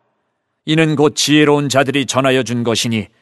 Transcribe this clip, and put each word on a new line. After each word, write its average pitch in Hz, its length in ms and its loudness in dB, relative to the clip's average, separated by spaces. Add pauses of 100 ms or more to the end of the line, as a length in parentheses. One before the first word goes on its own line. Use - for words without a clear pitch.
(640)
이는 156 320 0
곧 147 200 2
지혜로운 147 520 2
자들이 135 380 0
전하여 131 360 0
준 120 220 -6
것이니 113 440 -2 (140)